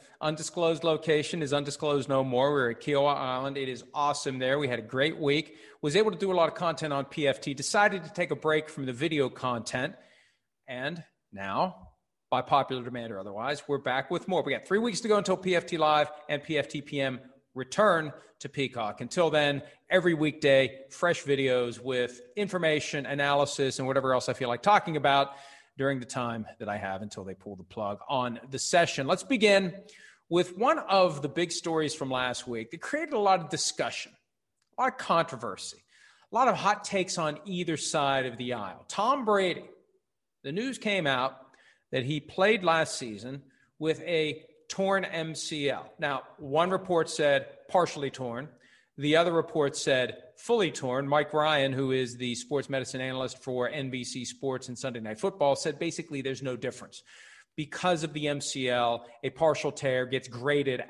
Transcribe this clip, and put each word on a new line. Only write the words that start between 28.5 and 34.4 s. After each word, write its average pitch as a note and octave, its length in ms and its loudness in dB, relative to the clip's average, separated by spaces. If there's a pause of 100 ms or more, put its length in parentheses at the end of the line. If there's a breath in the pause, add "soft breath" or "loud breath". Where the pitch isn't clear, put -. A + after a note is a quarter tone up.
session. D#3+ 480 2
Let's F#3 160 0
begin G3 500 4 (540 loud breath)
with F3 280 2
one C#4 220 2
of F#3 420 4
the D3 80 -4
big E3+ 220 -2
stories D#3+ 440 -2
from C3 180 -6
last B2+ 340 -2
week A2+ 240 -6
that - 100 -14
created D#4 320 -4
a B3 60 0
lot F#3+ 220 6
of D#3 80 -10
discussion, - 640 -4 (640)